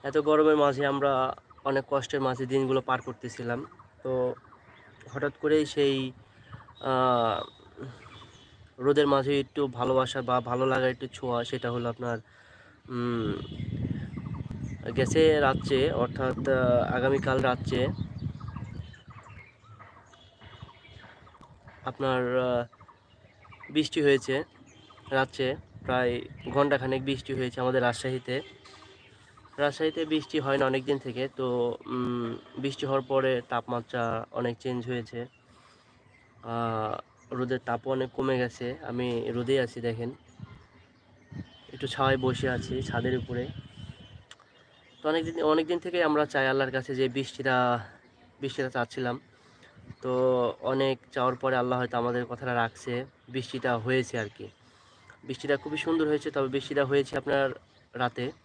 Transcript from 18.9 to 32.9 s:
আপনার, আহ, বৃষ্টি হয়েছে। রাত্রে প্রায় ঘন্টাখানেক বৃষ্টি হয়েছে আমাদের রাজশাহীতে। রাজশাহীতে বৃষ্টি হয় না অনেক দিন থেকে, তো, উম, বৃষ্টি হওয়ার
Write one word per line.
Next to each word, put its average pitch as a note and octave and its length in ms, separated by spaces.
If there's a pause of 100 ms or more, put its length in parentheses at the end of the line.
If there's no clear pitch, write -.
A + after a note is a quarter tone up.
আপনার, C3 380 (160)
আহ, B2 240 (1120)
বৃষ্টি D3+ 300
হয়েছে। C#3 320 (760)
রাত্রে C3+ 460 (280)
প্রায় B2+ 280 (380)
ঘন্টাখানেক C3+ 540
বৃষ্টি C3+ 300
হয়েছে B2+ 260
আমাদের B2+ 220
রাজশাহীতে। B2+ 540 (1200)
রাজশাহীতে D#3 460
বৃষ্টি D#3 340
হয় C#3 200
না C#3 80
অনেক C3 180
দিন C#3 140
থেকে, B2+ 380
তো, C3 100 (400)
উম, B2 500 (220)
বৃষ্টি C3+ 280
হওয়ার C3+ 160